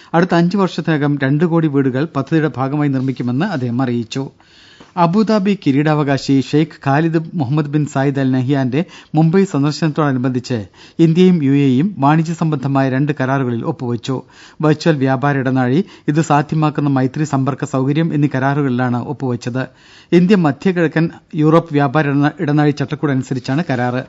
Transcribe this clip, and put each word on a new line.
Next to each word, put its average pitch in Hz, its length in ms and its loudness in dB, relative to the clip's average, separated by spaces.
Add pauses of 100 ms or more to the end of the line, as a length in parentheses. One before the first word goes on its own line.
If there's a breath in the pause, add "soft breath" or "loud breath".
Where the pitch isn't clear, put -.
(140 loud breath)
അടുത്ത 175 220 2
അഞ്ച് 170 220 2
വർഷത്തിനകം 156 640 0
രണ്ട് 147 240 0
കോടി 165 220 0
വീടുകൾ 135 420 0
പദ്ധതിയുടെ 151 440 -2
ഭാഗമായി 139 360 -2
നിർമ്മിക്കുമെന്ന് 131 580 -2
അദ്ദേഹം 127 340 -4
അറിയിച്ചു. 123 440 -4 (680 loud breath)
അബുദാബി 196 600 2
കിരീടാവകാശി 147 880 0
ഷെയ്ഖ് 156 380 0
ഖാലിദ് 160 400 0 (140)
മുഹമ്മദ് 147 340 -2
ബിൻ 147 180 -2
സായിദ് 139 340 -2
അൽ 135 120 0
നഹിയാന്റെ 131 500 0 (320 loud breath)
മുംബൈ 160 300 4
സന്ദർശനത്തോടനുബന്ധിച്ച് 139 1160 -2 (400 loud breath)
ഇന്ത്യയും 170 440 6
യു 135 140 2
എയും 139 300 2 (120)
വാണിജ്യ 156 340 2
സംബന്ധമായ 139 560 0
രണ്ട് 143 240 0
കരാറുകളിൽ 127 500 -2
ഒപ്പുവച്ചു. 123 520 -6 (460 loud breath)
വെർച്വൽ 156 360 2
വ്യാപാര 135 400 0
ഇടനാഴി, 131 420 0 (280 loud breath)
ഇത് 156 140 0
സാധ്യമാക്കുന്ന 147 680 0
മൈത്രി 135 360 0
സമ്പർക്ക 135 400 -2
സൗകര്യം 143 480 -2
എന്നീ 147 160 2
കരാറുകളിലാണ് 127 760 -2
ഒപ്പുവച്ചത്. 127 580 -6 (480 soft breath)
ഇന്ത്യ 180 260 4
മധ്യകിഴക്കൻ 170 680 0 (280)
യൂറോപ്പ് 160 380 2
വ്യാപാര 143 340 0
ഇടന-, 143 320 0
ഇടനാഴി 147 320 2
ചട്ടക്കൂട് 143 400 -4
അനുസരിച്ചാണ് 135 540 -4
കരാറ്. 123 440 -2